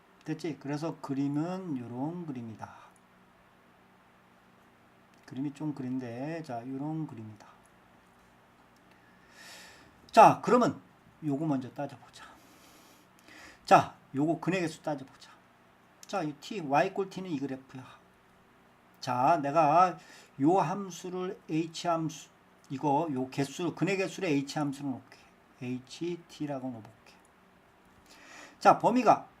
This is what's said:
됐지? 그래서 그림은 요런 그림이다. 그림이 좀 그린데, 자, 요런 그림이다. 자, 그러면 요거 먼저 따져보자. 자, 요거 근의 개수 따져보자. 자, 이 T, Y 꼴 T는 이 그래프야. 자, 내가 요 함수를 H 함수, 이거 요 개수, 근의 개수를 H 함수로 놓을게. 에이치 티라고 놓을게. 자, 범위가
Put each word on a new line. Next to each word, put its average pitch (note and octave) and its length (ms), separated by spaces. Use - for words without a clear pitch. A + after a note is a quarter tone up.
됐지? D#3 360
그래서 D3 420
그림은 D3 760
요런 C#3 480
그림이다. A#2 420
그림이 C#3 300
좀 D3+ 180
그린데, C3 720
자, A#2+ 240
요런 D3 400
그림이다. A2 400
자, F3+ 320
그러면 G#3+ 360
요거 D3 220
먼저 B2+ 260
따져보자. - 520
자, - 300
요거 D3+ 260
근의 F#3 220
개수 - 220
따져보자. - 480
자, G3 160
이 D3+ 120
T, G#3+ 260
Y D#3 340
꼴 G3 160
T는 F#3 220
이 C#3 80
그래프야. C3 600
자, C3+ 420
내가 D#3+ 560
요 F3 180
함수를 F#3 800
H E3 380
함수, E3 420
이거 D3 420
요 C3 180
개수, D3+ 440
근의 F#3+ 240
개수를 F#3+ 320
H C#3 300
함수로 C#3+ 300
놓을게. A#2 280
에이치 D#3+ 640
티라고 C3+ 420
놓을게. A2+ 200
자, F#3 180
범위가 G#3 500